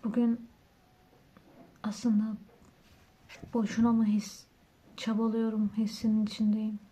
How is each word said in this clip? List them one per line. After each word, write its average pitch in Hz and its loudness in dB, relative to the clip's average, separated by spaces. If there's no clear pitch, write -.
Bugün 233 0
aslında 214 0
boşuna 233 2
mı 226 4
his-, 208 -2
çabalıyorum 220 0
hissinin 220 0
içindeyim. 214 0